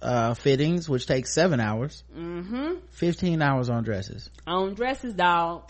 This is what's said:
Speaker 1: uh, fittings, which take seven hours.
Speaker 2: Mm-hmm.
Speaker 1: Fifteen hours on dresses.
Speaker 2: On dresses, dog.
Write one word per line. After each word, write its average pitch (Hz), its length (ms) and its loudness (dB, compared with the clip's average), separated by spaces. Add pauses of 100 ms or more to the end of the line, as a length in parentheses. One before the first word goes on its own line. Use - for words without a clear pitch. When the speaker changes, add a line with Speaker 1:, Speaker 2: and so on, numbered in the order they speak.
Speaker 1:
uh, 120 320 0
fittings, 151 560 2
which 127 160 0
take 131 200 0
seven 160 320 4
hours. 113 460 -2 (100)
Speaker 2:
Mm-hmm. 180 580 -6 (180)
Speaker 1:
Fifteen 170 500 0
hours 135 300 2
on 117 140 0
dresses. - 440 -6 (180)
Speaker 2:
On 190 280 -2
dresses, 247 400 -4
dog. 170 560 2